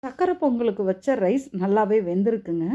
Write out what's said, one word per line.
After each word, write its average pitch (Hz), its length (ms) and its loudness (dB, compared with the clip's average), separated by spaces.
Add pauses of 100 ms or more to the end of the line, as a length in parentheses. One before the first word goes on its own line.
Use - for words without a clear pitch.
சக்கரை 359 380 0
பொங்கலுக்கு 233 460 0
வச்ச 190 240 0 (100)
ரைஸ் 262 220 0 (180)
நல்லாவே 208 340 2 (100)
வெந்திருக்குங்க. 185 680 -2